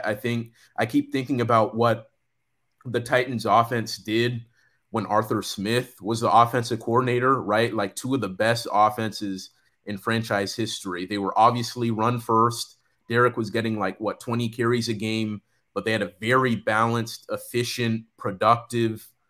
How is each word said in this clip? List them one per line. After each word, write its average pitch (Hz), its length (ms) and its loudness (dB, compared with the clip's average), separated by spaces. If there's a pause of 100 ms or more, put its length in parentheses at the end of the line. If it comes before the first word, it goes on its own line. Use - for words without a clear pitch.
(120)
I 104 40 -2
think 117 360 -4 (260)
I 113 80 0
keep 143 260 -2
thinking 135 300 -2
about 110 340 4
what 113 360 2 (760)
the 120 160 -2
Titans 127 440 0
offense 113 520 2
did 117 480 -2 (460)
when 107 160 -2
Arthur 107 340 0
Smith 113 580 -4
was 110 220 -4
the 110 100 2
offensive 117 480 4
coordinator, 123 640 2
right? 104 320 2
Like, 101 220 -4
two 127 180 -4
of 131 80 -2
the 101 80 -4
best 110 420 0
offenses 104 800 0 (380)
in 101 100 -8
franchise 110 580 -2
history. 95 500 -6
They 104 120 -6
were 98 200 -2
obviously 120 540 2
run 113 280 0
first. 117 580 2 (320)
Derek 120 260 4
was 113 140 -4
getting, 110 300 -2
like, 95 200 -4
what, 104 200 -6
twenty 117 300 -4
carries 117 400 0
a 117 40 -4
game, 110 480 -4 (320)
but 98 100 -4
they 110 80 0
had 107 120 0
a 92 180 -6
very 123 340 2
balanced, 113 760 0
efficient, 117 760 -4 (120)
productive, 110 880 0 (240)